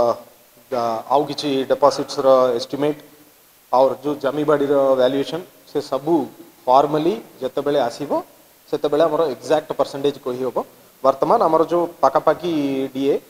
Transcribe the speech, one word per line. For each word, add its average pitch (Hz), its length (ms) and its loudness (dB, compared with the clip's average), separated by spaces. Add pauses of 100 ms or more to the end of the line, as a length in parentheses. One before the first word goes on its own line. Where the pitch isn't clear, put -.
(720)
ଅ, 117 380 -4
ଆଉ 139 140 2
କିଛି 143 420 -4
ଡିପୋଜିଟ୍ସର 135 640 0 (280)
ଏଷ୍ଟିମେଟ୍, 143 440 -4 (760)
ଆଉର 131 220 4 (100)
ଯୋଉ 147 100 -2
ଜମିବାଡ଼ିର 139 800 0
ଭାଲ୍ୟୁଏସନ୍, 135 460 0 (320)
ସେ 147 80 -2
ସବୁ 143 460 -2 (380)
ଫର୍ମାଲି 151 560 2 (200)
ଯେତେବେଳେ 143 380 -2
ଆସିବ, 143 440 -4 (480)
ସେତେବେଳେ 147 320 0
ଆମର 156 200 0
ଏକ୍ଜାକ୍ଟ 147 500 -2
ପରସେଣ୍ଟେଜ୍ 139 520 -2
କହି 123 120 -4
ହେବ। 127 260 -4 (400)
ବର୍ତ୍ତମାନ 151 400 2
ଆମର 160 200 2
ଯୋଉ 165 240 0 (140)
ପାଖାପାଖି 151 500 2 (420)
ଡିଏ, 139 220 0 (140)